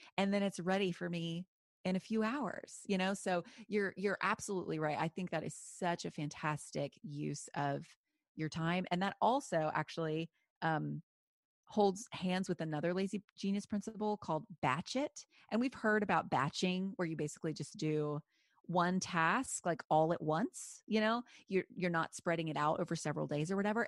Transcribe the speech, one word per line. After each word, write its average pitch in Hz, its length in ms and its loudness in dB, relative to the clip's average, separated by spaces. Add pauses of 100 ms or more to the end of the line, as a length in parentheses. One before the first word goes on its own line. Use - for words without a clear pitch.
(160)
And 196 160 4
then 202 100 4
it's 196 180 -2
ready 185 320 2
for 175 160 -4
me 170 380 -4 (380)
in 185 120 2
a 185 40 2
few 220 220 0
hours," 233 640 -4
you 190 120 4
know? 190 160 2
So 180 300 0 (240)
you're, 202 280 2
you're 190 260 0
absolutely 185 560 0
right. 151 200 2
I 160 100 0
think 180 220 -6
that 160 140 -2
is 170 100 -6
such - 500 -4
a 170 60 -6
fantastic 151 920 -4
use 147 520 -6
of 143 320 -2 (500)
your 156 120 -4
time. 170 420 0
And 180 120 0
that 196 180 -2
also 226 540 2
actually, 160 560 -2 (320)
um, 151 400 0 (640)
holds 202 460 2
hands 185 360 -2
with 175 120 -2
another 160 320 0
Lazy 190 300 -2 (140)
Genius 196 300 -2
principle 214 500 -2
called 156 280 -2 (160)
batch 139 360 0
it. - 280 -4 (260)
And 220 100 2
we've 254 140 0
heard 214 280 4
about 196 280 2
batching, 185 680 2
where 180 100 0
you 160 100 -2
basically 151 360 -4
just 151 240 -8
do 151 440 0 (460)
one 180 340 2
task, 180 680 0
like, 165 240 0
all 160 220 6
at - 100 0
once, 156 640 -2
you 214 140 2
know, 226 220 2 (260)
you're, 190 160 0 (100)
you're 180 160 0
not 165 240 0
spreading 165 340 0
it 151 80 -2
out 151 220 4
over 170 160 0
several 156 320 -2
days 151 240 0
or 190 60 2
whatever. 208 320 2